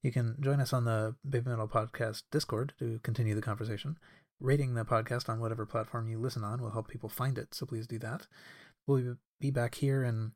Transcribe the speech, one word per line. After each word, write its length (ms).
You 100
can 280
join 200
us 120
on 120
the 320
Baby 220
Metal 180
Podcast 640
Discord 480
to 240
continue 320
the 80
conversation. 560
Rating 360
the 100
podcast 440
on 120
whatever 260
platform 420
you 100
listen 260
on 160
will 100
help 180
people 200
find 300
it, 160
so 120
please 200
do 140
that. 260
We'll 300
be 100
back 260
here 280
in 320